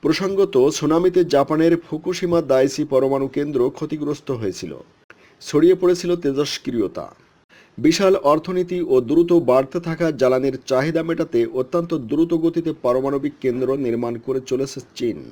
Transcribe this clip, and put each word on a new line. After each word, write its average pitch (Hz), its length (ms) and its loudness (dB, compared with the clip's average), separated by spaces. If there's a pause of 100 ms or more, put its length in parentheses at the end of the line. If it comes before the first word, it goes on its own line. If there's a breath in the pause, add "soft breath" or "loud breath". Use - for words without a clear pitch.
প্রসঙ্গত, 190 520 0 (160)
সুনামিতে 175 540 0
জাপানের 156 520 2
ফুকুশিমা 170 640 -4
দাইচি 135 420 2
পরমাণু 135 440 0
কেন্দ্র 143 320 -2 (100)
ক্ষতিগ্রস্ত 147 600 -8
হয়েছিল, 98 420 -6 (720 soft breath)
ছড়িয়ে 170 380 4
পড়েছিল 180 360 0
তেজস্ক্রিয়তা। 135 880 -4 (720 soft breath)
বিশাল 170 360 4 (180)
অর্থনীতি 180 460 -2 (140)
ও - 80 4
দ্রুত 160 300 2 (200)
বাড়তে 135 300 2
থাকা 165 300 -4
জ্বালানির 131 460 2 (100)
চাহিদা 156 360 0
মেটাতে 160 380 -2 (140)
অত্যন্ত 170 360 -4 (200)
দ্রুত 165 240 0
গতিতে 165 360 -2 (120)
পারমাণবিক 139 580 0
কেন্দ্র 127 360 -2
নির্মাণ 120 420 -4
করে 131 220 -4 (100)
চলেছে 135 280 -4 (160)
চীন। 135 240 -4 (140)